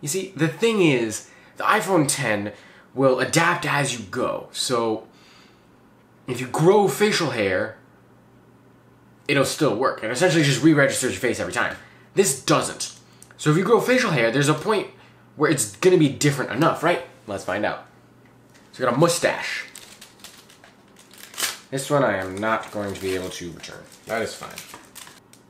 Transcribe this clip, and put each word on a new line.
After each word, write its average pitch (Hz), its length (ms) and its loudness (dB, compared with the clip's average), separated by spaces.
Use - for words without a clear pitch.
you 151 80 -10
see, 190 260 -6
the 156 140 0
thing 220 340 0
is, 120 460 0
the - 80 -6
iPhone 165 440 2
ten 107 440 -2
will 131 260 2
adapt 165 440 0
as 139 340 -2
you 107 80 -12
go. 92 460 -6
So 117 540 -2
if 117 140 -8
you 127 60 -8
grow 190 400 4
facial 185 440 0
hair, 104 480 -2
it'll 139 180 2
still 135 300 0
work. 113 300 -2
It 110 60 -4
essentially 160 340 2
just 127 180 2
re-registers 139 500 4
your 92 80 -6
face 110 200 0
every 90 120 -6
time. 110 240 -2
This 170 280 0
doesn't. - 520 -2
So - 140 0
if 151 60 4
you 190 80 2
grow 214 160 4
facial 247 300 2
hair, 117 200 2
there's 139 200 2
a 156 40 6
point 196 340 -2
where 147 140 2
it's - 260 -2
gonna 185 220 6
be 151 120 6
different 135 420 -2
enough, 143 300 0
right? 175 200 0
Let's 98 180 -8
find 101 200 -4
out. - 220 -4
So - 80 -12
we 123 40 -4
got 123 100 2
a 127 40 0
mustache. - 680 0
This 139 180 -8
one 143 160 2
I 101 140 0
am 95 180 -8
not 110 340 -4
going 101 220 -6
to 90 80 -10
be 95 140 -4
able 90 160 -6
to 87 220 -12
return. - 300 -18
That 110 160 -4
is 98 120 -8
fine. - 160 -16